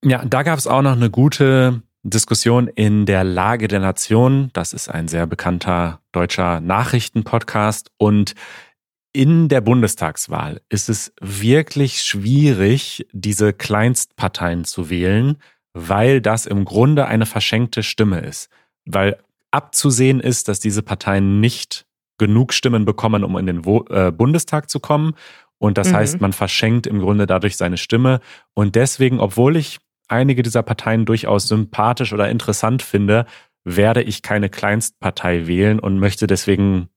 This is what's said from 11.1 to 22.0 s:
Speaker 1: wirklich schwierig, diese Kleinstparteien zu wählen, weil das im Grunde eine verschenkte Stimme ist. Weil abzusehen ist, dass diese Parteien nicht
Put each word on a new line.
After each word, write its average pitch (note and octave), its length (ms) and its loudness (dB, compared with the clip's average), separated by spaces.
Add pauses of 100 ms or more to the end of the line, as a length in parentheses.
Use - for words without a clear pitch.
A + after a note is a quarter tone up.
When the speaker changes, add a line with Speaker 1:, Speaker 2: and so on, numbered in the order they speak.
Speaker 1:
wirklich B2 840 0
schwierig, A#2 1080 0
diese G#2 420 0
Kleinstparteien G2 1120 -2
zu D#2+ 260 -8
wählen, G2+ 480 0 (360)
weil G#2 480 0
das A2 240 -2
im G2+ 180 -2
Grunde C3 420 2
eine A2 200 0
verschenkte A2+ 580 -4
Stimme G2 380 0
ist. - 280 -14 (360)
Weil G2 320 0 (340)
abzusehen C3 680 0
ist, - 280 -4
dass G2+ 120 -4
diese G#2 240 -2
Parteien G2 560 0
nicht - 460 -2 (320)